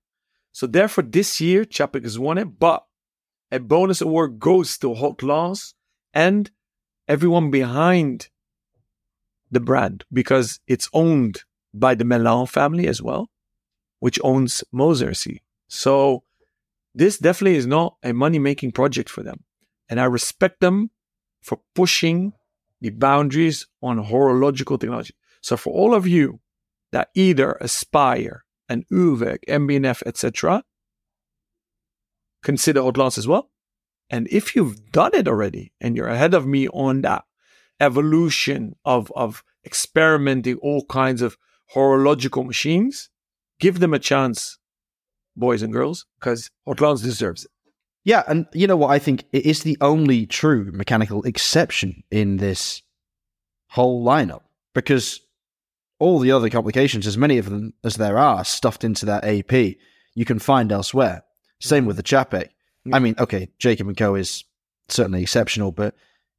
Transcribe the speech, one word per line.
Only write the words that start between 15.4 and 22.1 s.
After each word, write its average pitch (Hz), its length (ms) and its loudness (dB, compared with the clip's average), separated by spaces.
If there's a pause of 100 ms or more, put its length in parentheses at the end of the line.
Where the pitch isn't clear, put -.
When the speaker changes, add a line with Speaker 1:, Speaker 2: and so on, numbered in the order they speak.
Speaker 1:
So 135 540 2 (680)
this 180 240 2
definitely 185 400 2
is 123 100 -2
not 160 360 0
a 123 100 -4
money-making 139 600 0
project 131 360 -2
for - 140 -14
them. - 200 -14 (460)
And 117 120 -4
I 127 40 2
respect 127 540 -2
them 196 300 2 (520)
for - 180 -10 (160)
pushing 175 580 0 (480)